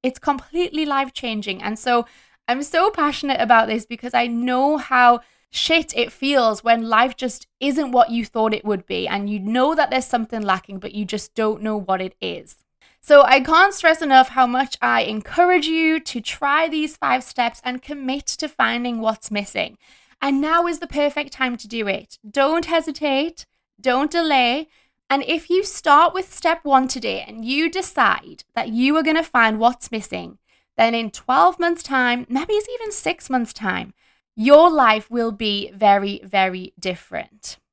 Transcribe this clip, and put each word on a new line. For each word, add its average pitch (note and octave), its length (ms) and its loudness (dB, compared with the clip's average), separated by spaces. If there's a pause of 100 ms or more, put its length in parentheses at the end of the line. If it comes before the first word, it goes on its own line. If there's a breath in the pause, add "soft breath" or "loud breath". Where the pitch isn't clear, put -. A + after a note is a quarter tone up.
It's B3+ 160 -4
completely D4+ 680 -4
life-changing. A3+ 760 -4
And G#3+ 160 -6
so A#3+ 280 0 (400 soft breath)
I'm C4 160 -2
so E4+ 280 2
passionate C#4+ 500 -2
about A3+ 260 4
this A3 200 -4
because A#3+ 280 -12
I A#3+ 120 0
know B3+ 500 0
how B3 440 4 (360 soft breath)
shit D#4+ 400 0
it A#3 160 -2
feels B3+ 500 0
when A#3 260 2
life A#3+ 280 2
just - 300 -6 (140)
isn't C4+ 320 -2
what A#3 180 6
you A#3 140 -2
thought A3 300 -2
it G3+ 100 -8
would G3+ 220 -4
be, F3+ 220 -6
and G3+ 220 -6
you G#3 80 -4
know B3+ 360 0
that D4+ 160 2
there's B3+ 140 -2
something A3+ 380 -4
lacking, F#3+ 360 -4
but F#3+ 160 -14
you G#3 100 -6
just G#3 300 -8
don't G#3+ 280 -2
know G#3+ 180 -4
what F#3 200 -2
it F#3 200 -8
is. F3 440 -12 (360 soft breath)
So C#4+ 220 8
I C4 180 6
can't E4 320 4
stress D#4+ 300 2
enough C4 280 6
how B3+ 160 2
much B3+ 360 -2
I A#3+ 200 0
encourage D#4+ 640 2
you D#4+ 340 0
to B3+ 200 -10
try D4+ 480 -2
these D#4 280 -4
five B3+ 260 0
steps - 420 -6
and B3+ 160 -8
commit C#4 460 -8
to - 220 -8
finding A#3+ 520 -2
what's A3 300 -4
missing. G3+ 480 -6 (420 soft breath)
And C#4 200 0
now E4 260 0
is E4+ 140 -6
the E4+ 80 -10
perfect D4 440 -4
time B3 260 -4
to G#3 100 -18
do A3+ 180 -6
it. - 320 -8 (100)
Don't D#4 360 2
hesitate, D#4 840 -2 (340)
don't B3+ 300 0
delay. D4 580 0 (400)
And C#4 140 0
if D#4+ 260 -4
you F#4 140 2
start D#4+ 520 2
with F#4 200 -8
step E4 300 -2
one C4 240 2
today G#3 380 -8
and A3 180 -14
you C#4+ 260 -2
decide D4+ 720 -4 (140)
that A3+ 140 -6
you B3+ 260 2
are D#4 80 0
gonna D#4+ 180 0
find A3 380 0
what's B3 320 0
missing, F#3 460 -10 (380)
then A3+ 180 2
in A3+ 160 -4
twelve F4 500 2
months' E4+ 240 -2
time, B3 440 -2
maybe D#4+ 260 -4
it's G#4 140 -2
even A#4 220 -10
six - 400 -4
months' B3 220 -2
time, F#3 420 -6 (400)
your C#4+ 360 8
life A3+ 400 2
will A#3 220 -4
be G3+ 400 -4
very, G3+ 500 2
very F#3 560 -4
different. - 800 -10 (140)